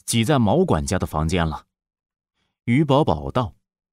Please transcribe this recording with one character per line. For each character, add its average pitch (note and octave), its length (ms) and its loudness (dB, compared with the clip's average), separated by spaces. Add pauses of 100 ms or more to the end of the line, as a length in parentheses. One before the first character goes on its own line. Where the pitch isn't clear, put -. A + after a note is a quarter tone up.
挤 A2+ 180 0
在 C#3 160 2
毛 A#2+ 240 2
管 F2+ 220 0
家 F#2 120 -2
的 F2 80 -4
房 D#2 220 -2
间 E2+ 180 0
了。” - 220 -8 (960)
于 C#3 200 2
宝 C3+ 180 2
宝 D2 260 -2
道 B2 260 -4 (380)